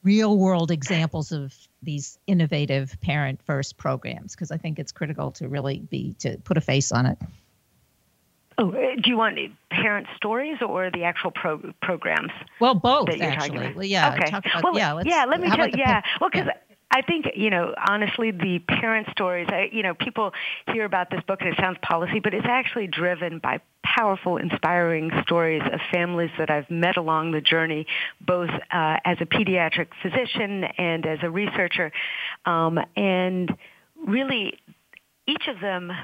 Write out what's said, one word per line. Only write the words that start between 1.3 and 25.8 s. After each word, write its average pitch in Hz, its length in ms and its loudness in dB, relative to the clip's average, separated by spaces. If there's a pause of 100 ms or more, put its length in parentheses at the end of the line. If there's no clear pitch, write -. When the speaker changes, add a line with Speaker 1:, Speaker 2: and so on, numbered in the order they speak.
Speaker 1:
of 139 220 -6 (280)
these 147 440 -6
innovative 147 760 2
parent 143 420 0
first 139 360 -2
programs, - 580 -6
'cause 160 160 -8
I 160 60 -4
think 156 200 -6
it's 143 140 -8
critical 147 400 -6
to - 160 -10
really 139 320 -4 (100)
be, 135 300 -6
to - 240 -4
put - 120 2
a 160 40 4
face 135 320 2
on 127 140 4
it. - 120 2 (1400)
Speaker 2:
Oh, 202 120 4
uh, 262 300 0
do 247 100 2
you 247 60 2
want 220 220 2 (320)
parent 208 360 0 (100)
stories 254 460 -4
or 185 280 -2
the 175 140 -4
actual 175 260 -2
pro-, 160 420 -4 (100)
programs 170 500 -2 (280)
Speaker 1:
Well, 247 140 6
both, 240 320 4
Speaker 2:
that 170 120 -2
you're 165 140 0
talking 135 100 -2 (140)
Speaker 1:
actually. 123 80 -6
Speaker 2:
about? 135 120 -6
Speaker 1:
Well, 185 100 -8
yeah, 170 280 4
Speaker 2:
Okay. 156 160 2
Speaker 1:
talk - 160 -4
about, - 160 0
Speaker 2:
Well, 359 140 2
Speaker 1:
yeah, 170 160 2
let's, 170 160 -2
Speaker 2:
yeah, 320 160 4
let 302 160 2
me 349 80 2
Speaker 1:
how - 80 6
Speaker 2:
tell, 320 80 4
Speaker 1:
about - 80 0
the 240 60 -2
Speaker 2:
yeah. 254 240 4
Speaker 1:
pa-, - 180 -4
Speaker 2:
Well, - 100 2
'cause - 160 0
Speaker 1:
yeah. - 60 -2 (360)
Speaker 2:
I 262 140 4
think, 330 320 -2
you 208 160 2
know, 175 260 2
honestly, 214 540 2
the 180 300 0
parent 220 500 0
stories, 180 400 -2
I, 196 220 0
you 220 100 -2
know, 190 100 0
people 214 400 -2 (400)
hear 220 120 -2
about 185 260 0
this 180 140 -4
book 190 180 -2
and 180 100 0
it - 60 -2
sounds 185 240 0
policy, 165 380 0
but 208 120 0
it's 220 140 -2
actually 240 400 0
driven 165 540 -2
by 127 200 -2 (240)
powerful, 190 520 2
inspiring 165 760 0 (120)
stories 160 480 2
of 156 100 -4 (120)